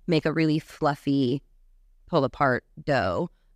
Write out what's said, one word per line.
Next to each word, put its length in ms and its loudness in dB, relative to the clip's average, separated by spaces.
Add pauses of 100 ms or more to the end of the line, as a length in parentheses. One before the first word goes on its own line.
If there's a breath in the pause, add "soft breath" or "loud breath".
make 200 2
a 60 0
really 260 0
fluffy 840 -2 (640)
pull-apart 560 0 (200)
dough. 460 -2 (260)